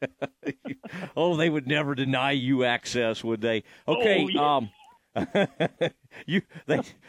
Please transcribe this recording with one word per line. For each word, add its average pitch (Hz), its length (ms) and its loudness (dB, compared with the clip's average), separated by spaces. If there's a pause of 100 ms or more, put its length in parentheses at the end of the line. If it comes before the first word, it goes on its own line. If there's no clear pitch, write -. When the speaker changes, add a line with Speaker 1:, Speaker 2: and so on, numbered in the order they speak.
Speaker 1:
<laughs> - 1160 -10
oh, 170 200 2
they 165 140 2
would 147 160 -2
never 147 280 0
deny 131 360 0
you 131 340 2
access, 120 580 0
would 113 200 -2
they? 113 220 0 (220)
Okay, 190 380 2
Speaker 2:
Oh, 135 40 -4
yeah. 147 280 2
Speaker 1:
um, 113 140 -2 (440)
<laughs> - 1120 -2
you, 180 140 0 (260)
they, 151 120 2 (300)